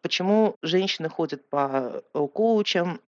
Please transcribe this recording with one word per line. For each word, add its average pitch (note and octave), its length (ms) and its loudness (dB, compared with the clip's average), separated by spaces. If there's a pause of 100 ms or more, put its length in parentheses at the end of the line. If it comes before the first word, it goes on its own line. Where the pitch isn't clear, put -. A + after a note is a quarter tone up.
Почему G3+ 600 2
женщины E3+ 460 0
ходят D#3 420 -6
по, C3+ 540 -2 (100)
э, D3 200 0
коучам, G#3 640 0 (120)